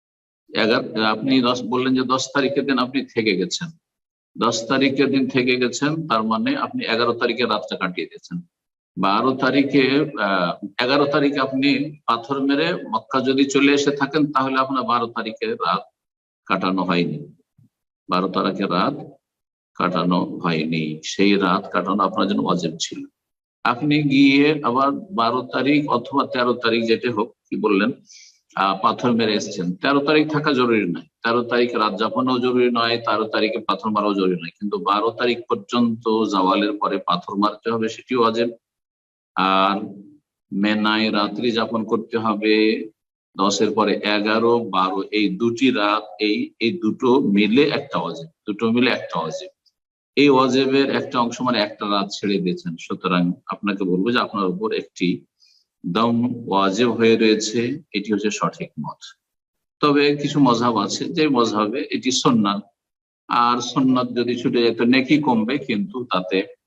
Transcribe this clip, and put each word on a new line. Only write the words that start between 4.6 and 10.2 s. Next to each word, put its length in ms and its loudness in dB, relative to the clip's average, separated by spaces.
তারিখের 440 2
দিন 180 0
থেকে 260 2
গেছেন, 520 -2
তার 160 0
মানে 340 -2
আপনি 280 -6
এগারো 280 0
তারিখের 360 -2
রাতটা 260 -4
কাটিয়ে 320 -4
দিয়েছেন। 340 -12
বারো 380 2
তারিখে, 760 2